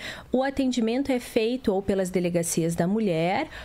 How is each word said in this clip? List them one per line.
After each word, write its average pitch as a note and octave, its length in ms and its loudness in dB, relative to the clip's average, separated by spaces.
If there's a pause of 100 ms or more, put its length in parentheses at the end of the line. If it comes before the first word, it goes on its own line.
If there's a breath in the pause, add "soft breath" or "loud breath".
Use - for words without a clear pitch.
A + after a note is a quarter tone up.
(320 loud breath)
o B3+ 120 2
atendimento C4 680 0
é B3 80 2
feito A#3 540 0
ou F#3+ 80 2
pelas F#3+ 300 0
delegacias E3+ 640 0
da E3+ 100 0
mulher G3 640 0 (180 loud breath)